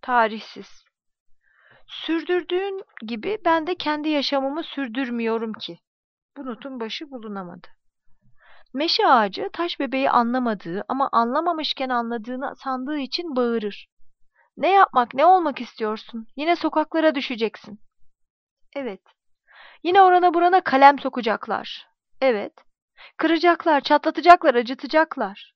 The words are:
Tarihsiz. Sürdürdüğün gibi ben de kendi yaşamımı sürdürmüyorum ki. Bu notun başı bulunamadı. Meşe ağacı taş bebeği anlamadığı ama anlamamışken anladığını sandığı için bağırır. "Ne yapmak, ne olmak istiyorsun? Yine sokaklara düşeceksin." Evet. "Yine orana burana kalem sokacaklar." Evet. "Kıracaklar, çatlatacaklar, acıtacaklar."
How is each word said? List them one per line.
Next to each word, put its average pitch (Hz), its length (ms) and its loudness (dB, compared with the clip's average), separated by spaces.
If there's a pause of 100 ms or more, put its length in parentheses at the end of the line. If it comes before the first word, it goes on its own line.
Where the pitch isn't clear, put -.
Tarihsiz. 220 800 -2 (1040)
Sürdürdüğün 359 920 -4 (260)
gibi 233 380 -6
ben 330 220 2
de 359 80 -4
kendi 302 340 -4
yaşamımı 277 540 -2
sürdürmüyorum 233 880 -4
ki. 170 260 -14 (580)
Bu 277 80 -12
notun 262 340 -10
başı 233 320 -10
bulunamadı. 196 560 -12 (1040)
Meşe 330 340 0
ağacı 226 460 2
taş 339 260 -6
bebeği 269 300 -2
anlamadığı 233 760 -2
ama 262 240 -2
anlamamışken 277 760 -2
anladığını 240 680 -6
sandığı 262 420 -8
için 285 380 -8
bağırır. 233 540 -4 (680)
"Ne 294 140 0
yapmak, 302 420 2
ne 269 120 2
olmak 339 360 2
istiyorsun? 220 760 -8
Yine 320 200 0
sokaklara 311 600 0
düşeceksin." 220 640 -6 (960)
Evet. 240 260 -8 (840)
"Yine 359 180 6
orana 359 320 6
burana 349 280 4
kalem 277 380 6
sokacaklar." 226 880 -6 (340)
Evet. 240 320 0 (640)
"Kıracaklar, 330 640 2
çatlatacaklar, 311 760 4
acıtacaklar." 254 1000 -2